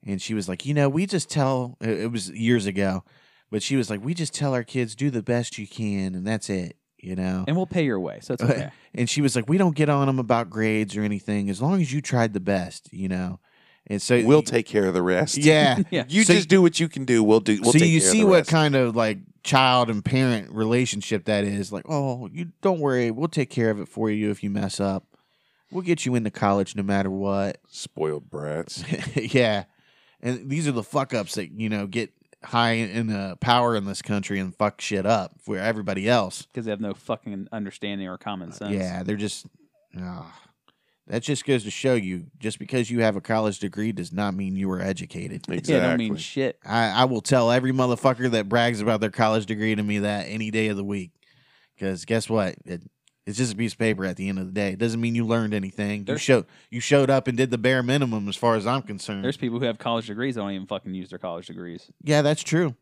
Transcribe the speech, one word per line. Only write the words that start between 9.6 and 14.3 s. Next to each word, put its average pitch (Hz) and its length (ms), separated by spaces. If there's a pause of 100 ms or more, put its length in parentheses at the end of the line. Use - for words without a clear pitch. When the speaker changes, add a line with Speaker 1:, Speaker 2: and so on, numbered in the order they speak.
Speaker 1:
get 151 140
on 139 180
'em 131 120
about 117 320
grades 107 440
or 107 60
anything, 104 480
as 95 100
long 180 220
as 131 100
you 143 100
tried 117 320
the 101 60
best, 92 540
you 95 140
know?" 92 320 (480)
And 101 120
so 120 240
Speaker 3:
We'll 143 160